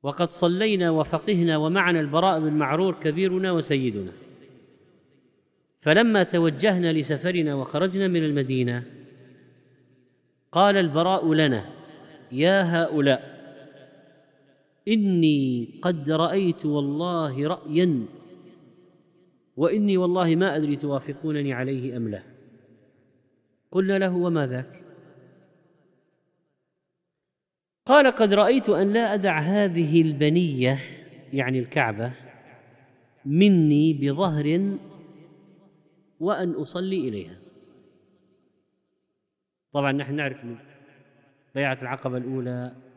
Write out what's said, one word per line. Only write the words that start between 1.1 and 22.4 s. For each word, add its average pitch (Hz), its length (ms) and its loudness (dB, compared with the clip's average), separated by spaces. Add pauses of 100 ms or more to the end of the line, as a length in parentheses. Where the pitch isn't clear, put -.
ومعنا 170 420 2
البراء 160 400 2
بن 156 140 -2
معرور 151 400 2
كبيرنا 185 580 -2
وسيدنا، 131 600 -2 (1700)
فلما 208 420 4
توجهنا 170 720 0
لسفرنا 151 640 -2
وخرجنا 180 520 -2
من 170 160 0
المدينة، 127 600 -2 (1700)
قال 196 260 4
البراء 165 560 0
لنا: 135 320 2 (680)
'يا 170 520 2
هؤلاء، 143 520 0 (1500)
إني 156 840 2 (120)
قد 160 300 -4
رأيت 165 540 0
والله 147 840 -2
رأيا، 156 580 -2 (1500)
وإني 196 400 2
والله 180 380 2
ما 175 200 0
أدري 147 200 -2
توافقونني 143 800 -4
عليه 127 440 -6
أم 117 100 -6
لا.' 101 160 -10 (1500)